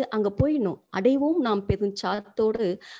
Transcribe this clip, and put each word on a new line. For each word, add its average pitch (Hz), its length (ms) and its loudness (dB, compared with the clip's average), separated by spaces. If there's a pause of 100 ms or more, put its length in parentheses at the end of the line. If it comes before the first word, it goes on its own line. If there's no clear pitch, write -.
(100)
அங்க 214 200 0
போயிடணும். 262 480 0 (140)
"அடைவோம் 269 460 2
நாம் 220 260 0
பெரும் 202 320 -2
சாத்தோடு 214 680 -2 (340)